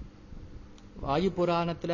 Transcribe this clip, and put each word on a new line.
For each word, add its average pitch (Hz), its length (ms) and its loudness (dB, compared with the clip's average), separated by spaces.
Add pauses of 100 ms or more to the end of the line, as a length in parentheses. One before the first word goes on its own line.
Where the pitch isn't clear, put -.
(1000)
வாயு 156 380 4
புராணத்துல, 170 560 2